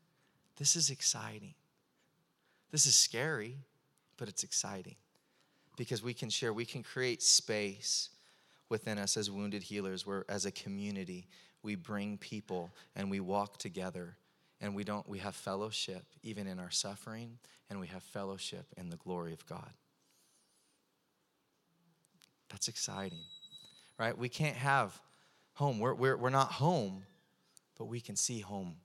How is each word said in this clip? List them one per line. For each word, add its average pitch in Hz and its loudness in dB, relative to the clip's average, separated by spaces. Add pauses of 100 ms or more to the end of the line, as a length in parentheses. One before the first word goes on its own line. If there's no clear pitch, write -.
(580)
This 143 4
is 160 4
exciting. 110 -2 (1120)
This 156 6
is 131 10
scary, 123 4 (640)
but 113 -6
it's - -2
exciting 95 -2 (840)
because 120 -2
we 120 -2
can 113 -4
share, 113 2
we 113 0
can 117 -6
create 123 0
space - 4 (580)
within 107 -2
us 98 2
as 104 0
wounded 101 -2
healers 95 -4
where 98 -2
as 98 -2
a 98 -2
community 98 -6 (340)
we 107 -4
bring 101 -4
people 92 -6 (200)
and 98 -2
we 98 0
walk 101 0
together 90 -6 (420)
and 101 -4
we 101 -2
don't, 104 -4
we 98 -6
have 98 -6
fellowship 98 -2 (180)
even 104 -6
in 90 -6
our 90 -8
suffering, 113 -4 (320)
and 101 -8
we 90 -6
have 90 -12
fellowship 95 -6 (120)
in 90 -8
the 85 -8
glory 87 -4
of - -14
God. 85 -10 (2750)
That's - -2
exciting, 98 -4 (760)
right? 113 2
We 123 0
can't 147 2
have 127 4 (520)
home. 135 2
We're, 120 4
we're, 131 6
we're 120 2
not 135 6
home, 113 2 (760)
but 113 -8
we 117 -4
can 107 -8
see 117 0
home 95 -6